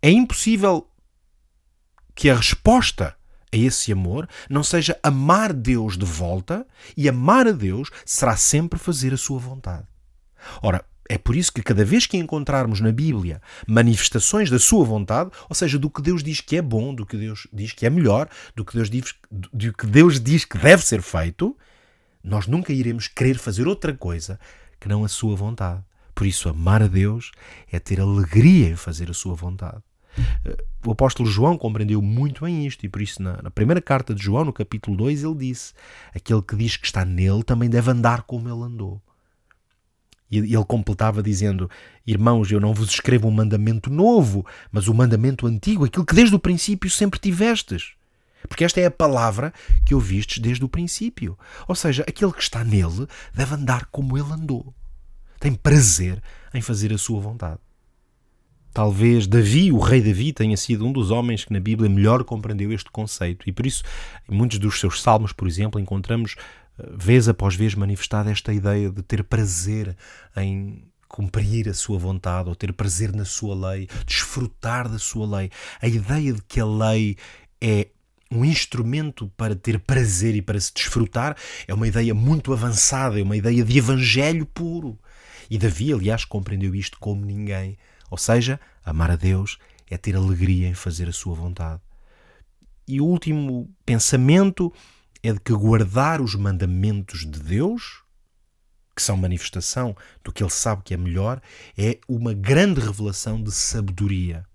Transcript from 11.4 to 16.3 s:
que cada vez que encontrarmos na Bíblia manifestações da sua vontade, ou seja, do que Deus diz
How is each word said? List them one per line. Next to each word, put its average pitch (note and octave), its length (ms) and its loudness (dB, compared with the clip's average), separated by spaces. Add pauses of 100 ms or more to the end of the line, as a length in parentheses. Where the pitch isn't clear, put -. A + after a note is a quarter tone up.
que A2 100 -6
cada G#2 220 2
vez G#3 220 4
que - 100 -4
encontrarmos C3+ 640 -2
na A2 100 2
Bíblia A2+ 500 -2 (260)
manifestações A#2 840 2
da B2 80 4
sua G3+ 260 6
vontade, A2 460 -2 (180)
ou D#3+ 60 -10
seja, C#3+ 240 0
do C#3+ 100 -2
que D3 140 -6
Deus E3+ 200 0
diz D3+ 180 -6